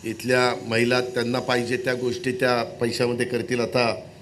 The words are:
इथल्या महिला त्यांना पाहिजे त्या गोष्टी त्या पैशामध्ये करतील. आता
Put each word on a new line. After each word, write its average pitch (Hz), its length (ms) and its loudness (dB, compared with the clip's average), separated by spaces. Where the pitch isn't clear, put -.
इथल्या 117 640 0
महिला 120 320 4
त्यांना 123 380 -2
पाहिजे 123 380 0
त्या 127 160 -2
गोष्टी 120 380 -2
त्या 123 320 2
पैशामध्ये 120 640 -2
करतील. 120 340 -2
आता 120 360 2